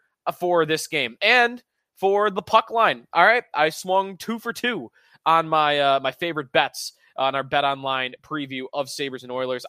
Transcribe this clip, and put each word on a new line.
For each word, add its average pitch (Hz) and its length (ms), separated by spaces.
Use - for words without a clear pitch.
uh, 175 80
for 175 320
this 156 220
game 123 340
and 240 420
for 202 340
the 196 120
puck - 280
line. 180 440
All 170 120
right, 233 280
I 156 160
swung 190 480
two 226 200
for 226 140
two 208 400
on 165 220
my, 151 320
uh, 139 220
my 131 100
favorite 151 400
bets - 400
on 135 180
our 135 100
Bet 139 200
Online 135 580
preview 135 520
of 139 160
Sabres 131 340
and 123 80
Oilers. 127 380